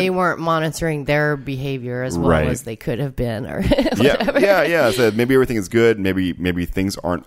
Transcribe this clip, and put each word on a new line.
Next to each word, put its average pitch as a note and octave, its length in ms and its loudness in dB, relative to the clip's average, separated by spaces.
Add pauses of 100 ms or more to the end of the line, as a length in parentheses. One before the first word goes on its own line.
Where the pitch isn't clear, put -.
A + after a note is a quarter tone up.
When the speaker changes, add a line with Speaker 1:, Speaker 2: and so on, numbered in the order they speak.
Speaker 1:
they F#3 80 0
weren't F3+ 320 -2
monitoring D#3+ 640 -4
their D3 320 0
behavior C3 680 -8
as B2+ 140 -4
well E2+ 140 0
Speaker 2:
Right. D#2 180 2
Speaker 1:
as - 140 -4
they A2+ 120 -10
could A#2+ 240 -6
have C#3 160 -6
been, A#2 300 -4
or D2+ 160 -6
<laughs> A#3+ 340 2
Speaker 2:
Yeah, - 220 4
Speaker 1:
whatever. C#4 240 0
Speaker 2:
yeah, G3 220 4
yeah. D#3 240 2
I A2 40 2
said, A2 240 2
"Maybe A#2+ 200 2
everything B2 200 2
is F#2 140 -4
good. A2+ 300 4
Maybe, F#2 340 0
maybe F2 320 -2
things F#2+ 320 -4
aren't F2 300 -4